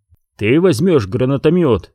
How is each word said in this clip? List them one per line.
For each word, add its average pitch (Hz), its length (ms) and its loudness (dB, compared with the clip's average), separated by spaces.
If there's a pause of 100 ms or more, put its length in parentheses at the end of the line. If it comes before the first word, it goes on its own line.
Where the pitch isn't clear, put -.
(380)
«Ты 117 220 0
возьмешь 170 480 0
гранатомет?» 135 880 -2